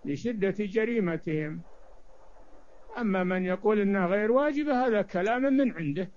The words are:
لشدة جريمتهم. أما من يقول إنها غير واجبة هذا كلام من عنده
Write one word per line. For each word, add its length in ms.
لشدة 540
جريمتهم. 1000
أما 260
من 220
يقول 340
إنها 280
غير 240
واجبة 540
هذا 160
كلام 400
من 300
عنده 460